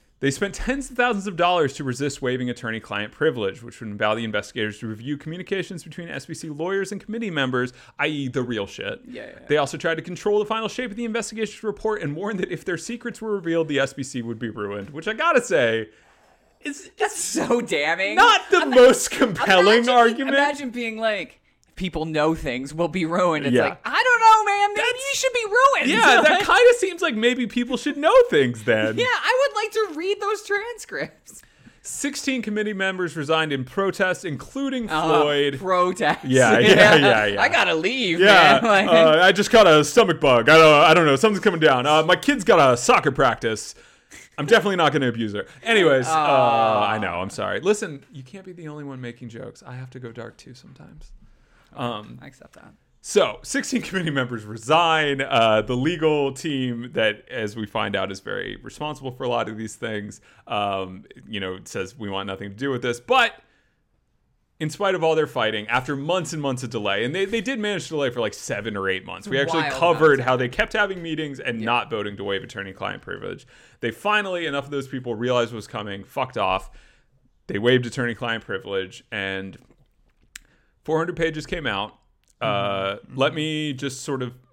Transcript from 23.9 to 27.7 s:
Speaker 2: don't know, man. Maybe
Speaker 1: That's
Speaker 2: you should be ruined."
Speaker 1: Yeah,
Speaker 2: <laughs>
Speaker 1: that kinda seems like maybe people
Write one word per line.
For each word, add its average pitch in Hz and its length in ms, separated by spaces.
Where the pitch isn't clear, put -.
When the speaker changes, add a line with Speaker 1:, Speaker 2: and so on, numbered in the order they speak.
Speaker 2:
don't 480 160
know, 440 240
man. 403 300
Maybe 427 180
Speaker 1:
That's 523 180
Speaker 2:
you 539 60
should 508 160
be 466 140
ruined." 440 440
Speaker 1:
Yeah, 440 320
Speaker 2:
<laughs> 302 60
Speaker 1:
that 349 180
kinda 480 320
seems 370 240
like 294 140
maybe 240 320
people 247 280